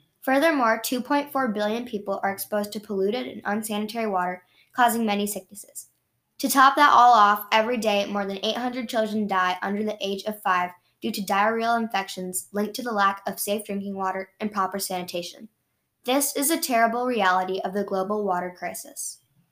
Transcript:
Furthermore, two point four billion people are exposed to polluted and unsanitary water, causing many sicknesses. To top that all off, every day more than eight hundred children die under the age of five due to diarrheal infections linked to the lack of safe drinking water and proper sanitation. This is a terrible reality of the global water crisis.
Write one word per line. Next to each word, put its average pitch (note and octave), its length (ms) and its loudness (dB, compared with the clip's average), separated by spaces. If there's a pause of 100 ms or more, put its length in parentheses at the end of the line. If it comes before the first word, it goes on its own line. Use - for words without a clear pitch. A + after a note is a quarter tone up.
(200)
Furthermore, C4 640 2
two B3 160 -2
point C#4+ 320 -2
four C4 160 0
billion G#3+ 380 -2
people G3 360 -6
are G3 100 0
exposed G#3 420 -4
to A3 60 -8
polluted G#3 460 -2
and G#3 200 -12
unsanitary G#3+ 600 -4
water, F3+ 360 -2 (340)
causing A#3 300 4
many G3+ 200 0
sicknesses. - 600 -12 (540)
To C4+ 100 0
top C4+ 260 8
that D4 160 8
all A#3+ 220 10
off, G#3 380 6
every A3 260 2
day G3+ 260 2
more G3+ 220 -4
than G3 180 -6
eight A3 140 0
hundred A#3+ 320 -4
children G#3+ 360 0
die F#3 360 0
under G3+ 200 -2
the G#3 140 -4 (100)
age G3 180 -4
of G#3+ 180 -8
five F3+ 300 0 (300)
due A3+ 80 -4
to G#3+ 120 -6
diarrheal A3+ 580 2
infections G3 720 -6
linked G#3 220 -2
to - 80 -8
the A#3+ 100 -4
lack G3 340 0
of F#3+ 140 -8
safe G#3+ 240 -4
drinking G3 300 -6
water F#3+ 340 -4 (100)
and G#3+ 140 -6
proper G3 260 -2
sanitation. F3+ 680 -8 (560)
This C4+ 320 0
is C#4 140 0
a E4 100 0
terrible A#3 460 2
reality F#3+ 580 0
of F#3+ 80 -6
the G3+ 120 -2
global G3 380 -2
water F3+ 320 -2
crisis. - 680 -12 (320)